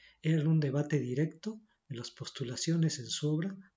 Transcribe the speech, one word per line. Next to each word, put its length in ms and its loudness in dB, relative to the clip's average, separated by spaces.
eran 260 2
un 140 6
debate 400 2
directo 600 -2
de 80 -8
las 120 -8
postulaciones 920 -2
en 80 -10
su 200 -4
obra, 300 -2